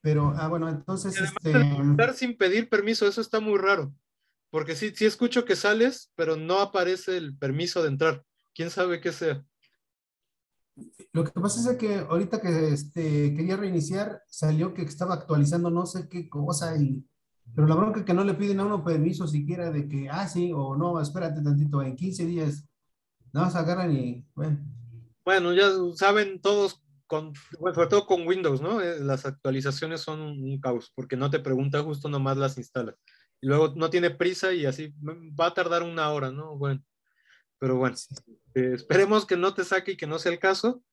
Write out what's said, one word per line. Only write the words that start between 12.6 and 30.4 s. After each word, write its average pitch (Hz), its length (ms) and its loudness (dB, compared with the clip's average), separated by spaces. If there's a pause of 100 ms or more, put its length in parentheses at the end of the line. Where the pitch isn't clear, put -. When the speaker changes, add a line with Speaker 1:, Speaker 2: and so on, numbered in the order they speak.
Speaker 1:
este, 147 640 0
quería 185 220 -2
reiniciar, 190 680 -4
salió 156 460 0
que 185 80 -8
estaba 180 320 -4
actualizando 165 560 2
no 175 160 0
sé 175 240 -10
qué 175 180 -10
cosa, 160 540 -4
y, 131 240 0 (480)
pero 151 140 6
la 156 80 6
bronca 214 240 2
es 175 80 -6
que 180 80 2
no 190 80 2
le 202 100 2
piden 196 280 0
a 202 40 0
uno 208 180 -2
permiso 160 440 0
siquiera 160 420 -2
de 147 180 -2
que, 139 220 -6
ah, 180 180 -4
sí, 175 240 -2
o 135 240 -2
no, 170 240 0
espérate 151 440 -4
tantito, 143 400 2
en 127 120 -4
quince 180 300 -4
días, 156 420 -4 (640)
nada 156 140 0
más 175 100 -2
agarran 175 400 0
y, 123 380 -4
bueno. 147 240 -2 (680)
Speaker 2:
Bueno, 180 280 2
ya 196 160 8 (260)
saben 196 460 4
todos, 202 420 2 (220)
con, 156 280 -4 (260)
bueno, 175 160 0
sobre 165 140 4
todo 202 180 4
con 175 200 4
Windows, 165 340 2
¿no? 202 200 0
Eh, 170 180 -2
las 139 280 -2
actualizaciones 139 720 -4
son 156 200 -8
un, 147 220 -10